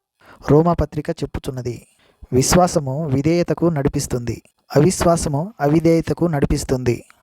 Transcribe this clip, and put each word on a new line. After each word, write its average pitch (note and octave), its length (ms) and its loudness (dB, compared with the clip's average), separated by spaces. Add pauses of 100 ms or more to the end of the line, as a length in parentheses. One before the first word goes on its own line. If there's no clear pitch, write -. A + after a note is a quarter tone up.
(520)
రోమాపత్రిక D#3 580 2
చెప్పుచున్నది. B2+ 760 -8 (480)
విశ్వాసము D#3 720 2
విధేయతకు D#3 580 0
నడిపిస్తుంది, C#3 760 -2 (340)
అవిశ్వాసము E3+ 840 0
అవిధేయతకు D#3+ 640 2
నడిపిస్తుంది. C#3 760 -2 (200)